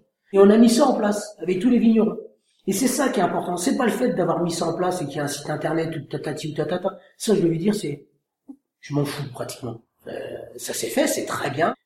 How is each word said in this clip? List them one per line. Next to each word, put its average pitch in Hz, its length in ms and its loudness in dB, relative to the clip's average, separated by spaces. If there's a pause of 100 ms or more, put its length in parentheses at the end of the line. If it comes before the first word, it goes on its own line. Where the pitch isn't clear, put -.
(340)
Et 196 60 6
on 202 100 10
a 214 80 8
mis 233 120 8
ça 277 180 4
en - 80 2
place 208 480 -2
avec 185 160 0
tous 240 100 2
les 240 80 4
vignerons. 220 400 4 (480)
Et 190 80 0
c'est 247 140 0
ça 262 220 0
qui 226 100 -2
est 180 40 2
important. 175 320 -2
C'est - 220 -2
pas 254 80 0
le 208 60 2
fait 233 220 0
d'avoir 170 280 0
mis 175 80 -2
ça 170 160 -4
en 160 100 -4
place 180 280 -2
et - 20 -6
qu'il 147 120 -8
y - 20 -6
a 143 60 -4
un - 20 -4
site - 240 -8
internet 160 440 -4
ou 156 120 -8
tatati 151 440 -8
ou - 40 -8
tatata. 180 420 -4 (200)
Ça, 214 180 2
je 165 60 2
vais 165 80 4
lui 160 100 -2
dire, 208 160 0
c'est, - 320 -8 (720)
je - 160 -8
m'en 143 100 0
fous 143 260 -8
pratiquement. 117 500 -12 (260)
Euh, - 100 -10 (380)
ça - 180 -10
s'est - 140 -6
fait, - 180 0
c'est - 200 -2
très - 260 -6
bien. 165 240 0 (100)